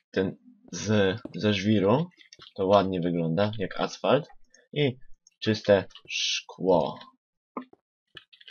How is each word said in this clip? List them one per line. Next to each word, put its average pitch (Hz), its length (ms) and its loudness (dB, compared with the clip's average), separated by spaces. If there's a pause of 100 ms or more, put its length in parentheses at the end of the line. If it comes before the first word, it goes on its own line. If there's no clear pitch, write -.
(120)
ten 190 260 -2 (340)
z, 101 460 0 (180)
ze 104 180 0
żwiru. 104 560 2 (460)
To 95 120 -2
ładnie 95 340 4
wygląda, 85 560 0
jak 92 220 -8
asfalt. 101 480 -2 (460)
I 139 240 -2 (420)
czyste 101 460 2 (240)
szkło. - 880 -2 (1500)